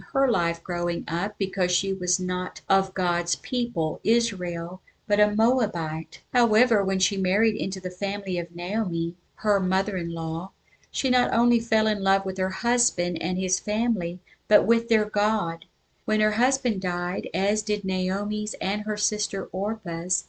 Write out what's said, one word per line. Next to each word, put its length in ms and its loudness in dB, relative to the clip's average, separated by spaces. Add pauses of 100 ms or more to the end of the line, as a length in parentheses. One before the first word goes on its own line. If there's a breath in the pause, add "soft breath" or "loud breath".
(120)
her 180 2
life 320 0
growing 460 -2
up, 280 -2
because 360 0
she 200 -2
was 280 -2
not 480 -4
of 260 2
God's 400 0
people, 680 -2
Israel, 760 0 (280 soft breath)
but 100 2
a 160 4
Moabite. 880 0 (100)
However, 520 4
when 160 0
she 160 0
married 400 2
into 240 -4
the 100 -6
family 480 -4
of 160 -6
Naomi, 640 -2 (180)
her 240 0
mother-in-law, 920 -2 (400 soft breath)
she 160 -2
not 240 2
only 280 4
fell 260 2
in 160 0
love 220 2
with 140 -4
her 120 0
husband 720 0
and 160 -2
his 220 -2
family, 580 0 (300 soft breath)
but 160 6
with 240 2
their 160 4
God. 600 0 (400)
When 160 0
her 120 2
husband 480 0
died, 520 -4
as 300 0
did 220 -2
Naomi's 680 -2
and 280 -4
her 140 -4
sister 560 -4
Orpah's, 760 -4